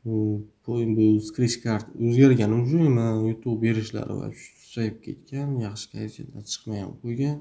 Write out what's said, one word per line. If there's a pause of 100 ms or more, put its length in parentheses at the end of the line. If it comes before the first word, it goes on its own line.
Bu, (200)
bu, (240)
bu (140)
Scratch
Card (120)
o'zgargani
uchun
nima (220)
yutuq
berishlari
va
susayib
ketgan, (160)
yaxshi
koeffitsiyentlar
chiqmay
ham
qo'ygan.